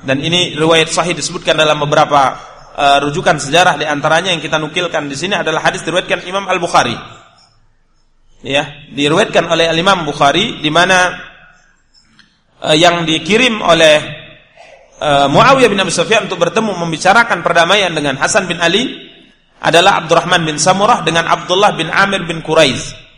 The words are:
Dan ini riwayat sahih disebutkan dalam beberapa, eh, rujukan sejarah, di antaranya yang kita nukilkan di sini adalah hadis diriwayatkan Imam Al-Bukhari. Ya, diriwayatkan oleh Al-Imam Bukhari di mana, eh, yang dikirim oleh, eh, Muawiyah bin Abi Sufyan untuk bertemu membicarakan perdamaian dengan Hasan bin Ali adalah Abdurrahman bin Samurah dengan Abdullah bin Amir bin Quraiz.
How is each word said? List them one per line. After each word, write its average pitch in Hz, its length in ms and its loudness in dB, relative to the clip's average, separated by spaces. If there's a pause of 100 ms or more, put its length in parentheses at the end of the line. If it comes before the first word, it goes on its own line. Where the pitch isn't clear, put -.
Dan 135 180 -2
ini 165 380 -2
riwayat 160 340 2
sahih 170 240 -2
disebutkan 160 400 -4
dalam 151 240 0
beberapa, 143 560 2 (400)
eh, 143 240 2
rujukan 151 400 -2
sejarah, 151 400 0
di 151 80 -4
antaranya 156 480 -2
yang 147 80 -10
kita 156 160 -4
nukilkan 156 480 -4
di 139 80 -8
sini 180 240 -4
adalah 156 240 -4
hadis 180 240 0
diriwayatkan 180 400 -4
Imam 196 160 -6
Al-Bukhari. 170 520 0 (1500)
Ya, 139 480 -4
diriwayatkan 165 560 0
oleh 165 240 0
Al-Imam 175 320 0
Bukhari 147 560 0
di 151 80 -2
mana, 180 480 2 (1500)
eh, 156 160 2
yang 170 240 4
dikirim 196 560 0
oleh, 160 360 4 (1080)
eh, 143 240 2
Muawiyah 233 400 4
bin 202 120 0
Abi 175 120 -2
Sufyan 196 320 0
untuk 180 160 -8
bertemu 196 400 -2
membicarakan 180 640 0
perdamaian 170 480 2
dengan 147 240 -4
Hasan 175 320 -2
bin 165 80 -4
Ali 180 320 0 (720)
adalah 185 400 4
Abdurrahman 165 480 0
bin 151 80 -4
Samurah 196 480 2
dengan 165 240 0
Abdullah 180 480 0
bin 160 160 -4
Amir 190 320 0
bin 165 160 -8
Quraiz. 156 560 0 (220)